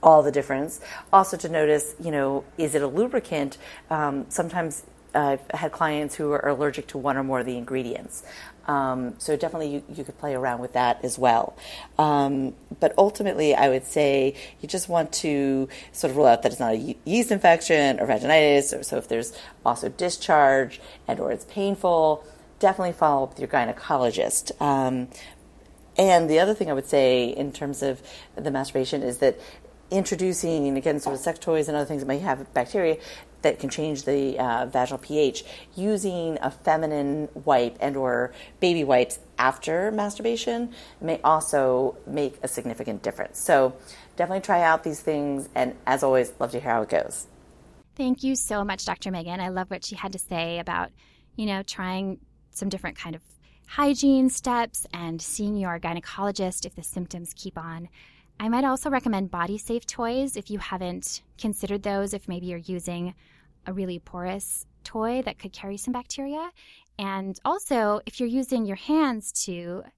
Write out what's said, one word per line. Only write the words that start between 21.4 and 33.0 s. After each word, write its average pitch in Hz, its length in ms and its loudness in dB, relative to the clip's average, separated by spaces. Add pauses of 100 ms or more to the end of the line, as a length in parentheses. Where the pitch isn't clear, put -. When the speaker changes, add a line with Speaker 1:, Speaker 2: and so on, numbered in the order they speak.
Speaker 1:
painful, 175 800 2 (340)
definitely 190 340 2
follow 143 320 4
up 131 60 -6
with - 100 -14
your 135 80 -4
gynecologist. 120 1120 0
Um, 131 460 0 (880)
and 175 320 6
the 156 80 8
other 196 160 6
thing 180 160 -2
I - 20 0
would 135 160 -2
say 127 400 6
in 139 240 -4
terms 143 300 -6
of 135 180 -2 (340)
the 143 160 -4
masturbation 135 520 -2
is 123 160 -4
that 135 200 4 (520)
introducing, 165 840 0
again, 147 260 0
sort 139 160 -4
of 131 40 -6
sex 165 180 -2
toys 156 300 0
and 151 80 -2
other 147 80 0
things 147 160 -4
that 139 80 -6
may 139 120 0
have 139 340 -4
bacteria 160 420 2 (460)